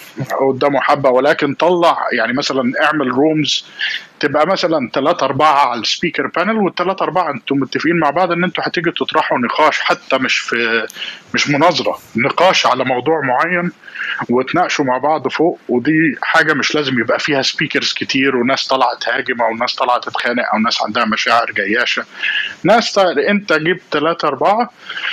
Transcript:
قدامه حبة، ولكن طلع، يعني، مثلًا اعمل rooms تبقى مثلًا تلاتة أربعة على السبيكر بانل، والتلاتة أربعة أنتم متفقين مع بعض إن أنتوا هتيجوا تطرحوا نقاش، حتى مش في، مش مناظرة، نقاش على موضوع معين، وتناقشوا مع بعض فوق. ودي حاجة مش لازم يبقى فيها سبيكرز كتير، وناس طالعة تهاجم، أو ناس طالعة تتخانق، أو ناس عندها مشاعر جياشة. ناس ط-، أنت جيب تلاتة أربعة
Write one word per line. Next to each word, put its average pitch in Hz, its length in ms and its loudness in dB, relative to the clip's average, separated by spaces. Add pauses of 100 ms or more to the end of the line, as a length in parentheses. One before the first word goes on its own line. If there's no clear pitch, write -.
(500)
قدامه 135 300 0
حبة، 139 300 2
ولكن 139 440 2
طلع، 170 440 2 (140)
يعني، 117 200 0
مثلًا 135 400 0 (120)
اعمل 147 240 0
rooms 147 580 0 (540)
تبقى 147 260 2
مثلًا 160 460 0
تلاتة 147 320 0
أربعة 139 440 4
على 120 120 -4
السبيكر 143 460 -2
بانل، 185 300 -2
والتلاتة 185 460 0
أربعة 156 280 0
أنتم 139 260 -4
متفقين 143 420 0
مع 147 120 2
بعض 175 220 0
إن 175 120 0
أنتوا 165 220 -4
هتيجوا 165 260 -2
تطرحوا 151 460 -2
نقاش، 135 420 2
حتى - 380 -2
مش 127 200 -2
في، 113 480 -2 (480)
مش 120 140 0
مناظرة، 143 500 2 (180)
نقاش 156 500 2
على 127 180 2
موضوع 131 360 0
معين، 165 520 0 (580)
وتناقشوا 147 540 0
مع 127 140 0
بعض 143 300 0
فوق. 160 300 0 (100)
ودي 151 540 2
حاجة 156 320 2
مش - 200 -2
لازم 135 240 0
يبقى 120 200 0
فيها 139 240 0
سبيكرز - 500 -2
كتير، 135 440 -2
وناس 127 300 0
طالعة 127 340 0
تهاجم، 123 420 -4
أو 113 140 0
ناس 120 180 -4
طالعة 123 260 2
تتخانق، 120 440 -2 (100)
أو 110 40 2
ناس 117 240 0
عندها 113 220 -2
مشاعر 113 460 2
جياشة. 107 540 -2 (580)
ناس 214 300 4
ط-، 202 60 0 (300)
أنت 165 240 0
جيب 160 280 0 (100)
تلاتة 156 380 0
أربعة 190 420 0 (420)